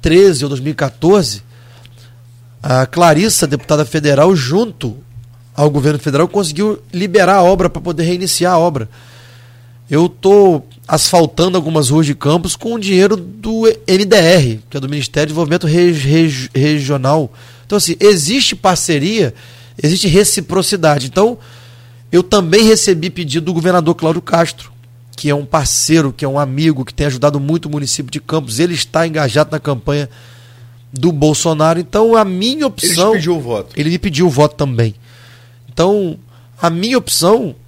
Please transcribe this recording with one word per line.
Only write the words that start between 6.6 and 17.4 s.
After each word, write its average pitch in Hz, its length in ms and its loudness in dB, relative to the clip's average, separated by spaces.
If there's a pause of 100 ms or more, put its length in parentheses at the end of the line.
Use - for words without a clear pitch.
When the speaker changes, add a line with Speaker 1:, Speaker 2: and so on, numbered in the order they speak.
Speaker 1:
liberar 185 440 2
a 190 60 4
obra 185 260 2
pra - 140 -8
poder 165 220 -4
reiniciar 180 500 -2
a 170 40 4
obra. 151 300 -2 (1040)
Eu 160 180 2
tô 190 540 4 (240)
asfaltando 170 720 0
algumas 156 320 0
ruas 156 160 2
de 143 80 -2
Campos 165 400 -2
com 226 200 -8
o 233 40 -6
dinheiro 196 380 2
do 220 500 -4 (200)
M 190 180 2
D 202 120 4
R, 160 440 4 (100)
que - 60 -12
é 139 40 -6
do 131 80 -8
Ministério 147 380 -4
de 151 60 -8
Desenvolvimento 160 340 -2
Reg-, 170 320 2
Reg-, 139 560 0
Regional. 143 800 0 (340)